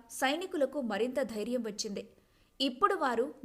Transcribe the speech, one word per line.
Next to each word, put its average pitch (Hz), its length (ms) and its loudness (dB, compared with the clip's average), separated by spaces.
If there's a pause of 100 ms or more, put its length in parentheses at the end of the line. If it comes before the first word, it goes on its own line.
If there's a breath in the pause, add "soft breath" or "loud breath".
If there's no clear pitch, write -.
(120)
సైనికులకు 294 720 0
మరింత 226 400 0
ధైర్యం 226 400 -2
వచ్చింది. 208 480 -6 (520 soft breath)
ఇప్పుడు 269 340 4
వారు 269 500 0